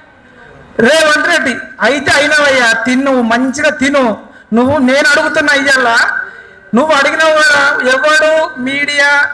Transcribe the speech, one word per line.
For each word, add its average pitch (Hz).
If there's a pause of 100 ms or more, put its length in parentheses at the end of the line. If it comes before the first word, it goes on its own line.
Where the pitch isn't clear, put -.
(800)
రేవంత్ 302
రెడ్డి. 302 (260)
అయితే 277
అయినవయ్యా, 285
తిను, 254
మంచిగా 262
తిను. 269 (360)
నువ్వు, 254
నేను 277
అడుగుతున్నా 302
ఇయ్యాల, 262 (760)
నువ్వు 302
అడిగినావు 311
కదా, 285
ఎవడు 311
మీడియా, 285